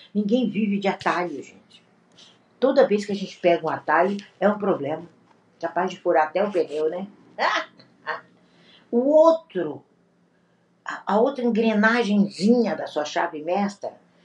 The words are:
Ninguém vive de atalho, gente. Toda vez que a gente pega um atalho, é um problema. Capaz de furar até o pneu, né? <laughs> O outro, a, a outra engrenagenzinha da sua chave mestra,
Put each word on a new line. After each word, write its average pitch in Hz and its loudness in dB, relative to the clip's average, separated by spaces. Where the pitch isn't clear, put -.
Ninguém 208 0
vive 202 -2
de 196 -2
atalho, 170 -4
gente. - -20
Toda 262 4
vez 208 0
que - -6
a - -2
gente 190 -8
pega 165 2
um 151 -2
atalho, 170 0
é 196 2
um 202 0
problema. 165 -4
Capaz 175 -4
de 175 -14
furar 165 2
até 190 -2
o 202 -2
pneu, 156 -2
né? 185 -6
<laughs> 320 -2
O 247 0
outro, 311 2
a, - -6
a 214 4
outra 262 0
engrenagenzinha 214 2
da 139 -8
sua 151 -4
chave 165 -4
mestra, 185 -4